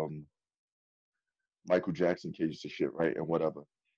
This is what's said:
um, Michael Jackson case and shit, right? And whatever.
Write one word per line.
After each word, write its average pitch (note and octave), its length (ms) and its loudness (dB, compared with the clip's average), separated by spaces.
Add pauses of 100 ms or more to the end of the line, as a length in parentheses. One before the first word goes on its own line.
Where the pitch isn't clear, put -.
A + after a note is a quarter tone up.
um, D2+ 200 -10 (1400)
Michael F2+ 240 4
Jackson F2 400 0
case D#2+ 320 -4
and - 80 -8
shit, D2+ 220 0
right? E2 220 2
And D#2 120 -4
whatever. D#2+ 340 0 (360)